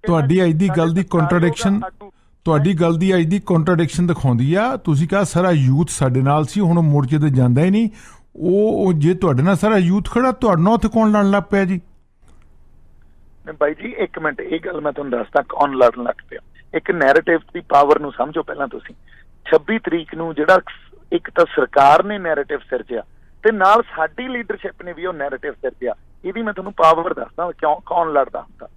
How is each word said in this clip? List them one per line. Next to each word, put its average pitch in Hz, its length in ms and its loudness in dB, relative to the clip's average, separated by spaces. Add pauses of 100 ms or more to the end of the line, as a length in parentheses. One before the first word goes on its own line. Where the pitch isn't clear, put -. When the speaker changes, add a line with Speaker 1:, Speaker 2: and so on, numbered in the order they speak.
Speaker 1:
ਤੁਹਾਡੀ 170 360 2
ਅੱਜ 170 80 2
ਦੀ 165 160 0
Speaker 2:
ਸਾਡੇ 175 100 0
Speaker 1:
ਗੱਲ 165 140 2
ਦੀ 180 100 0
Speaker 2:
ਸਰਕਾਰ 170 200 0
Speaker 1:
ਕੰਟਰਡਿਕਸ਼ਨ, 175 580 0
Speaker 2:
ਦਾ 190 80 -10
ਆਗੂ 196 240 -20 (340)
Speaker 1:
ਤੁਹਾਡੀ 160 280 2
ਗੱਲ 165 240 0
ਦੀ 190 180 2
ਅੱਜ 175 100 2
ਦੀ 185 200 -2
contradiction 170 600 0
ਦਿਖਾਉਂਦੀ 131 460 0
ਆ। 240 240 0
ਤੁਸੀਂ 156 300 0
ਕਿਹਾ, 196 160 0
"ਸਾਰਾ 180 280 0
ਯੂਥ 143 380 2
ਸਾਡੇ 131 320 0
ਨਾਲ 143 240 2
ਸੀ, 202 160 -4
ਹੁਣ 170 160 2
ਉਹ 170 60 2
ਮੁੜ 143 240 2
ਕੇ 151 120 0
ਤੇ 151 100 2
ਜਾਂਦਾ 127 340 2
ਹੀ 185 60 2
ਨਹੀਂ।" 214 200 2 (460)
ਉਹ, 202 520 0
ਉਹ 185 60 2
ਜੇ 156 200 2
ਤੁਹਾਡੇ 160 300 0
ਨਾਲ 190 120 4
ਸਾਰਾ 214 220 2
ਯੂਥ 185 320 0
ਖੜਾ, 254 220 0
ਤੁਹਾਡੇ 196 300 0
ਨਾਲ 202 120 4
ਉੱਥੇ 226 140 0
ਕੌਣ 220 240 2
ਲੜਨ 208 180 2
ਲੱਗ 196 200 2
ਪਿਆ 196 160 2
ਜੀ? 180 160 -4 (1600)
Speaker 2:
ਨਹੀਂ 156 140 -16
ਬਾਈ 151 140 0
ਜੀ, 220 240 -12
ਇੱਕ - 220 -6
ਮਿੰਟ, 151 220 -6
ਇਹ 160 240 -6
ਗੱਲ 151 160 -8
ਮੈਂ 147 100 -4
ਤੁਹਾਨੂੰ 139 200 -8
ਦੱਸਦਾ, 120 380 -2
ਕੌਣ 143 260 -2
ਲੜਨ 123 280 2
ਲੱਗ - 260 -8
ਪਿਆ। - 100 -18 (340)
ਇੱਕ - 180 -4
narrative 160 480 2 (140)
ਦੀ 175 80 -10
power 143 380 4
ਨੂੰ 147 120 -8
ਸਮਝੋ 156 320 -6
ਪਹਿਲਾਂ 143 240 -8
ਤੁਸੀਂ। - 280 -16 (560)
ਛੱਬੀ 160 280 2
ਤਰੀਕ 165 360 -6
ਨੂੰ 160 200 -8
ਜਿਹੜਾ 156 240 4 (520)
ਇੱਕ 170 180 -4
ਤਾਂ 170 160 2
ਸਰਕਾਰ 143 580 4
ਨੇ 208 140 -4
narrative 151 420 -4
ਸਿਰਜਿਆ 117 420 -8 (420)
ਤੇ 220 80 4
ਨਾਲ 208 320 4 (120)
ਸਾਡੀ 160 320 -6
leadership 220 560 -10
ਨੇ 175 100 -12
ਵੀ 165 120 -12
ਉਹ 185 80 -6
narrative 139 400 -8
ਸਿਰਜਿਆ। 123 400 -8 (320)
ਇਹਦੀ 196 160 -8
ਮੈਂ 214 120 -6
ਤੁਹਾਨੂੰ 196 200 -12
power 165 400 2
ਦੱਸਦਾ 165 380 -8
ਕਿਉਂ, 151 240 -2 (100)
ਕੌਣ 170 280 -4
ਲੜਦਾ 135 280 -2
ਹੁੰਦਾ - 360 -20